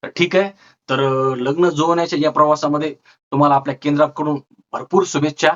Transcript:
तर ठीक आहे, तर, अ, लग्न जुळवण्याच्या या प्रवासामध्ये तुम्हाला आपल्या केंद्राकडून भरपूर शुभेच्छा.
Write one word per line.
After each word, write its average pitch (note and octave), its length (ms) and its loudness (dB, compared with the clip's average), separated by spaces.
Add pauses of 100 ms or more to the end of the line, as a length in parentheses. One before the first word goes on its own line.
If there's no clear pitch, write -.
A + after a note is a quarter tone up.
तर - 40 -12
ठीक F3 280 -2
आहे, G3 140 2 (400)
तर, C3+ 140 0
अ, C3+ 320 0
लग्न D3 340 0
जुळवण्याच्या E3 520 0
या D3+ 100 2
प्रवासामध्ये D3+ 640 0 (380)
तुम्हाला C#3+ 240 2
आपल्या C3+ 200 -2
केंद्राकडून D3 640 -2 (340)
भरपूर - 340 0
शुभेच्छा. D3+ 480 0